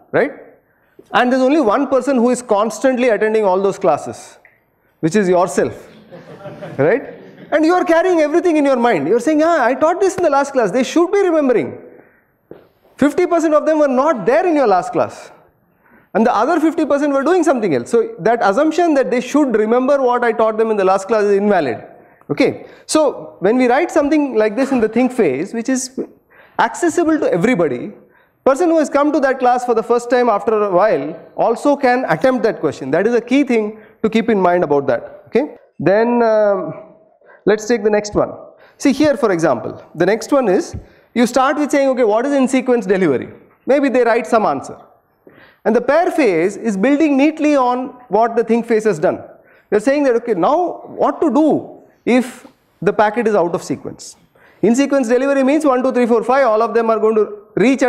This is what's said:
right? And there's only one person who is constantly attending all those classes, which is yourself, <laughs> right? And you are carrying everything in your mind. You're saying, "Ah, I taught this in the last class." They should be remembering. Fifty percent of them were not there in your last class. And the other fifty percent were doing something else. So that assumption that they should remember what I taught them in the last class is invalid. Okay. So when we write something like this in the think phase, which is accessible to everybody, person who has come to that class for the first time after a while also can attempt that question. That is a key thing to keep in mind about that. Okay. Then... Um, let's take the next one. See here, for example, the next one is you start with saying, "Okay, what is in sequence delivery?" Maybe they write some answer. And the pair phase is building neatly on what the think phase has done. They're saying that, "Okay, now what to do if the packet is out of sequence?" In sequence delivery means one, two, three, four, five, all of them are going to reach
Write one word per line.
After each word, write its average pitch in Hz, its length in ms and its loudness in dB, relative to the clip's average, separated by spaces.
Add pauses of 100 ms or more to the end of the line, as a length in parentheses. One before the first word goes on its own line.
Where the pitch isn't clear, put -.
(120)
right? 220 180 0 (800)
And 247 220 2
there's 262 100 2
only 285 180 2
one 285 280 0
person 269 280 0
who 233 140 2
is 247 100 -2
constantly 233 680 0
attending 214 360 0
all 185 160 2
those 196 200 -2
classes, 139 580 -2 (640)
which 160 160 -2
is 196 120 2
yourself, 180 600 -2 (440)
<laughs> - 460 -14
right? 185 360 0 (360)
And 311 140 0
you 330 80 4
are 359 120 0
carrying 330 360 2
everything 311 380 0
in 277 80 2
your 269 100 2
mind. 220 320 0
You're 226 180 0
saying, 302 160 2
"Ah, 320 220 2
I 247 180 0
taught 339 180 0
this 370 180 0
in 359 40 -2
the 339 60 2
last 277 240 0
class." 226 180 0
They 247 180 0
should 349 220 0
be 403 160 2
remembering. 254 420 0 (1300)
Fifty 294 240 2
percent 320 320 0
of 262 60 0
them 311 140 0
were 302 100 2
not 262 380 -2
there 311 200 2
in 339 80 0
your 277 180 2
last 180 200 0
class. - 380 -4 (840)
And 220 140 2
the 240 140 0
other 302 240 0
fifty 311 200 -2
percent 285 340 0
were 277 100 0
doing 359 140 2
something 226 320 0
else. 120 160 -4
So 226 280 0
that 220 300 0
assumption 311 500 2
that 208 120 0
they 240 180 0
should 269 280 0
remember 247 400 0 (120)
what 240 160 0
I 226 80 2
taught 220 260 -2
them 226 120 0
in 214 60 -2
the 196 80 0
last 196 240 0
class 214 140 0
is 202 160 2
invalid. 175 480 0 (420)
Okay. 147 380 -2 (180)
So - 540 -2
when 208 180 0
we 254 100 2
write 294 240 0
something 285 520 0
like 214 120 -2
this 269 160 -2
in 254 100 0
the 220 160 0
think 247 160 2
phase, 165 420 -2
which 226 160 -6
is 254 280 -6 (600)
accessible 311 600 0
to 294 140 -2
everybody, 170 600 0 (520)
person 285 240 2
who 320 100 2
has 285 120 0
come 285 220 0
to 311 80 0
that 262 180 0
class 247 260 0
for 247 100 0
the 226 200 -2
first 240 160 -4
time 247 180 2
after 208 240 0 (120)
a 202 60 -2
while 175 480 0 (160)
also 233 420 0
can 254 340 0
attempt 262 320 0
that 208 180 -2
question. 135 300 -6
That 170 160 2
is 240 80 0
a 226 80 0
key 277 200 2
thing 220 380 -2 (220)
to 220 80 0
keep 226 180 0
in 214 100 2
mind 180 260 2
about 143 240 0
that. - 400 -6
Okay. 285 280 -2 (220)
Then... 226 440 2
Um, 202 640 0 (640)
let's 208 160 0
take 233 160 0
the 214 80 0
next 208 240 -2
one. 139 180 0 (440)
See 277 160 2
here, 285 240 2
for 214 160 0
example, 123 500 -2 (120)
the 160 100 0
next 220 280 0
one 262 160 2
is 240 280 -2 (380)
you 233 120 2
start 262 340 0
with 285 140 -2
saying, 269 180 2
"Okay, 247 180 0
what 233 160 0
is 285 140 -2
in 254 140 2
sequence 247 360 0
delivery?" 165 380 0 (440)
Maybe 277 220 2
they 254 140 2
write 240 240 0
some 220 180 2
answer. - 260 -8 (880)
And 226 140 2
the - 20 0 (120)
pair 339 260 2
phase 202 400 0 (140)
is 196 40 -4 (100)
building 285 360 2
neatly 302 400 2
on 247 240 -4 (300)
what 220 240 0
the 226 100 0
think 226 220 0
phase 214 180 0
has 160 160 -2
done. 127 120 -2 (520)
They're 208 160 0
saying 285 220 2
that, 233 120 2
"Okay, 233 140 -4 (140)
now 294 100 2 (460)
what 285 180 -2
to 320 160 2
do 311 80 4 (720)
if - 280 -6 (440)
the - 100 0
packet 214 320 0
is 202 120 2
out 175 160 -2
of - 100 -16
sequence?" - 400 -10 (580)
In 233 140 2
sequence 277 320 0
delivery 269 380 0
means 302 200 0
one, 247 140 0
two, 262 100 -2
three, 247 160 2
four, 226 100 2 (120)
five, 269 180 2
all 220 160 0
of 220 60 -4
them 226 220 0
are 214 100 -4
going 220 160 0
to - 40 -2 (380)
reach 262 240 2